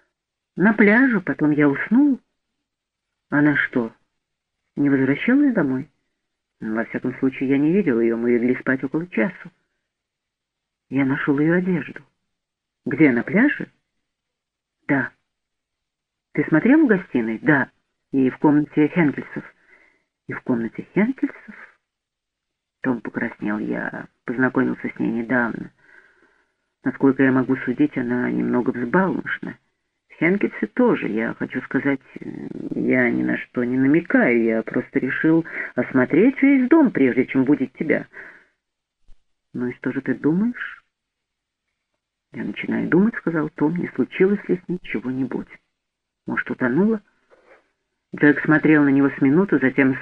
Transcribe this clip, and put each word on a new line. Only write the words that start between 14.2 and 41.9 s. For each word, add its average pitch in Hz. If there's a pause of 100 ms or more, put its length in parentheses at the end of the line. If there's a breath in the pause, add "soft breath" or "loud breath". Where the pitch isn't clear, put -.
«Да». 139 (1200)
«Ты 151
смотрел 262
в 254
гостиной?» 120
«Да». 135 (420)
«И 131
в -
комнате 151
Хенкельсов?» 147 (840 soft breath)
«И -
в -
комнате 117
Хенкельсов?» - (1040)
Том 123
покраснел. 113
«Я 117 (180)
познакомился 127
с -
ней 120
недавно. 117 (1120 soft breath)
Насколько 135
я 131
могу 131
судить, 131
она 123
немного 120
взбалмошна. 123 (600)
Хенкельсы 202
тоже, 190
я 113
хочу -
сказать, 139 (200)
я -
ни 123
на 123
что -
не 123
намекаю, 139
я 113
просто -
решил 160 (300 loud breath)
осмотреть 143
весь 269
дом, 311
прежде 127
чем 135
будить 135
тебя». 131 (1500 loud breath)
«Ну 123
и 123
что 127
же 135
ты 127
думаешь?» 185 (1500)